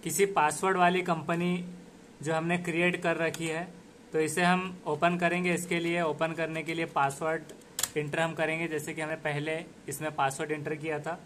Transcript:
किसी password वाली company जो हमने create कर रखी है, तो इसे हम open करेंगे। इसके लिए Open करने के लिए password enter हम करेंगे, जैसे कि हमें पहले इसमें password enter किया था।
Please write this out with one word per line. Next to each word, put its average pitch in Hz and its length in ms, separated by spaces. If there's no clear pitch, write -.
किसी 165 220
password 185 520
वाली 180 240
company 175 520
जो 151 100
हमने 170 240
create 175 440
कर 165 160
रखी 160 300
है, 160 200
तो 160 60
इसे 156 240
हम 180 340
open 170 300
करेंगे। 175 360
इसके 175 260
लिए 170 220
Open 160 320
करने 160 300
के 160 100
लिए 165 120
password 160 560
enter 151 220
हम 165 140
करेंगे, 160 340
जैसे 156 260
कि 156 80
हमें 156 200
पहले 156 420
इसमें 151 260
password 147 360
enter 156 240
किया 151 240
था। 160 260